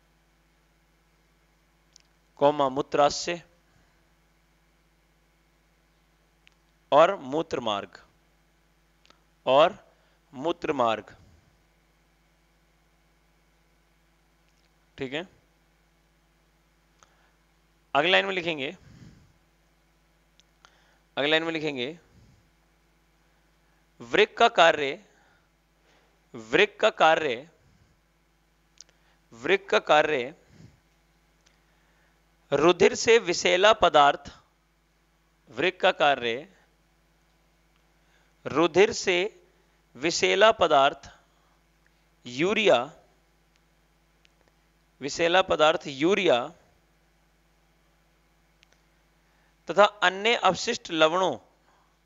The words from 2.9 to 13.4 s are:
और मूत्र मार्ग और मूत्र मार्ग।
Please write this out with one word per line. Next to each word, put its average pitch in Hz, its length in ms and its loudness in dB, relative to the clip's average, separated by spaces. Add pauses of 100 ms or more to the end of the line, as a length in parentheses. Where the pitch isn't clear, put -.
और 170 240 4
मूत्र 151 440 -8
मार्ग 101 400 -8 (1500)
और 156 380 2 (520)
मूत्र 160 380 -6
मार्ग। 117 420 -4 (3750)